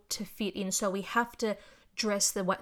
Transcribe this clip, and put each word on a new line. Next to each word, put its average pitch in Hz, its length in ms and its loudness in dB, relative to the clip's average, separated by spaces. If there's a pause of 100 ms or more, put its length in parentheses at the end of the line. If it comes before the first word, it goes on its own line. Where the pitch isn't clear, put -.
to - 160 -4
fit - 320 -4
in. 190 160 -2
So 202 180 2
we 196 120 -2
have 233 360 0
to 214 180 0 (380)
dress 202 380 2
the 196 100 0
wa-, 185 200 4